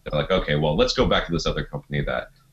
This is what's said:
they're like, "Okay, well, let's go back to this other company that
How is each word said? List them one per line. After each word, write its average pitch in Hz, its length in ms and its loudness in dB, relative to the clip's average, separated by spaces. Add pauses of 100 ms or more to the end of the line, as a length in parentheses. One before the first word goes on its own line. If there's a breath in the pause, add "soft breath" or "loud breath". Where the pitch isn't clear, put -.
they're 73 160 -2
like, 71 100 -2
"Okay, 73 240 2
well, 76 220 2
let's 127 160 4
go 127 120 2
back 92 220 2
to 85 60 -8
this 82 140 0
other 76 180 -2
company 71 380 -6
that 64 280 -4 (220 soft breath)